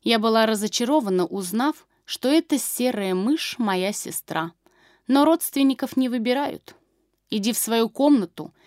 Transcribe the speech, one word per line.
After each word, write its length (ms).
«Я 160
была 260
разочарована, 800
узнав, 640
что 240
эта 300
серая 580
мышь — 420
моя 360
сестра. 580
Но 160
родственников 720
не 140
выбирают. 640
Иди 240
в 40
свою 300
комнату 640